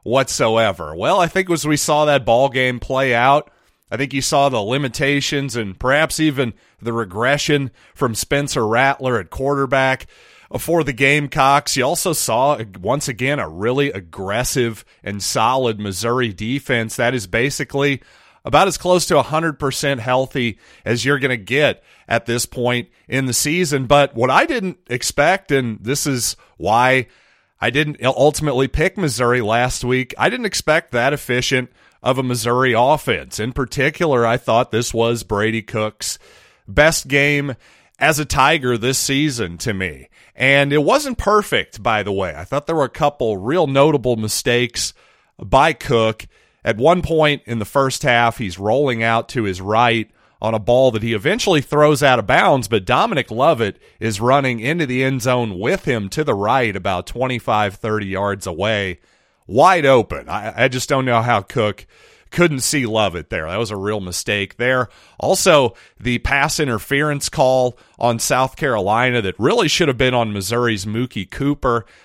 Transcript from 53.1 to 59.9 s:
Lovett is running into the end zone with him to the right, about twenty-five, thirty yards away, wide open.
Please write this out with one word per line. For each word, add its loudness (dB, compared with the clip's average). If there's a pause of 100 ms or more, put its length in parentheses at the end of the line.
Lovett 0 (220)
is -4
running 2
into -2
the 0
end 0
zone 0
with -2
him -2
to -4
the 0
right, 0
about -4
twenty-five, -2
thirty -4
yards -4
away, -4 (480)
wide 4
open. 2